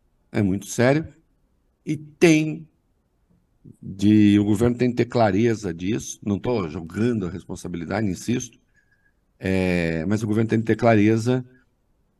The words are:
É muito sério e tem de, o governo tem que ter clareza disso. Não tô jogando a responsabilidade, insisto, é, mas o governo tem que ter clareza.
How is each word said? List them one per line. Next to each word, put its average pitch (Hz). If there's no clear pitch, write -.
É 117
muito 98
sério 139
e 156
tem 156
de, 104
o 101
governo 113
tem 127
que 120
ter 120
clareza 110
disso. -
Não 101
tô 110
jogando 92
a -
responsabilidade, 90
insisto, 117
é, 90
mas 104
o 113
governo 110
tem 113
que 110
ter 113
clareza. 113